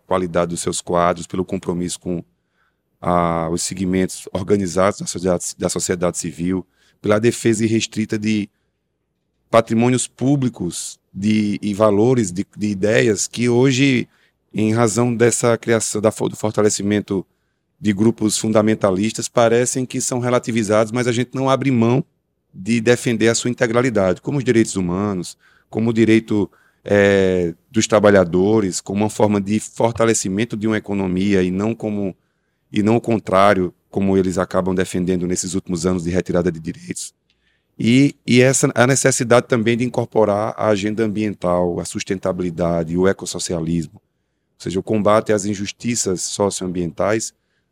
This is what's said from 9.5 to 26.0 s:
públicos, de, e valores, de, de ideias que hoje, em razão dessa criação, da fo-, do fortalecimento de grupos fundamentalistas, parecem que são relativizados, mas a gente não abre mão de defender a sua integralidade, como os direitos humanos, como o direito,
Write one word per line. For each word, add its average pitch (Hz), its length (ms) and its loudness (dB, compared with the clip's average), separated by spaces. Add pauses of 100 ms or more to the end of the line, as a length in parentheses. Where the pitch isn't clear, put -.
públicos, 127 920 -4 (180)
de, 104 440 0
e 104 120 -2
valores, 107 560 4
de, 90 160 -6 (120)
de 101 100 -4
ideias 104 580 2
que 120 220 -4
hoje, 127 640 2 (440)
em 107 200 0
razão 117 420 2
dessa 117 420 2
criação, 110 440 -2
da 107 100 4
fo-, 107 160 -2
do 95 80 -8
fortalecimento 104 920 -2 (540)
de 104 140 0
grupos 107 440 0
fundamentalistas, 107 920 0
parecem 120 560 0
que 127 160 -8
são 123 180 -4
relativizados, 113 720 0
mas 123 160 -2
a 123 60 0
gente 120 200 -4
não 131 160 -2
abre 131 220 0
mão 120 320 2 (500)
de 107 280 -2
defender 117 480 2
a 117 60 2
sua - 140 -4
integralidade, 113 720 0
como 143 180 -4
os 123 40 -4
direitos 113 320 2
humanos, 92 600 -4 (320)
como 113 220 -2
o - 20 0
direito, 110 580 2 (320)